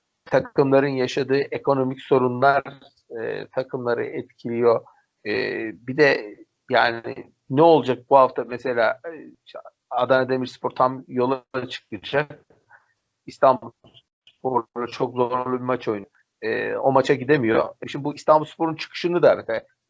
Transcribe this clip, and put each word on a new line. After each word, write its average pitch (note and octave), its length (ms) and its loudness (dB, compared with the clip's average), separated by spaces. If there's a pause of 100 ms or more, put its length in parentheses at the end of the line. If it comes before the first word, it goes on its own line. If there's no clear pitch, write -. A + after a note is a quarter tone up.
(240)
Takımların C3+ 640 2
yaşadığı C3 500 -2
ekonomik C3+ 640 -2
sorunlar, C3 600 2 (580)
e, G#2+ 280 -8
takımları A#2+ 560 -4
etkiliyor. A#2 760 -2 (460)
E, G#2 60 -2 (540)
bir C3 100 -8
de C3 400 2 (340)
yani A#2 640 -2 (180)
ne C#3 120 4
olacak C3 480 4
bu C#3 80 6
hafta C3 260 2
mesela, A#2+ 600 -2
e, E3+ 40 -12 (800)
Adana B2+ 380 0
Demirspor B2+ 420 -6
tam C3 380 -2
yola B2+ 360 -2 (240)
çıkacak. - 760 -6 (840)
İstanbulspor'la - 1600 -4
çok A#2 300 -6
zorlu B2+ 420 -2
bir B2 60 -10
maç B2+ 240 -4
oynuyor. G#2 220 -6 (320)
E, G#2+ 340 -4
o C3+ 160 0
maça C3 220 4
gidemiyor. B2+ 680 0
E, - 60 -12
şimdi C#3+ 160 -8
bu D3 100 -6
İstanbulspor'un D#3 640 0
çıkışını F3 460 -4
da C3 120 6
mesela G#2+ 280 -6 (280)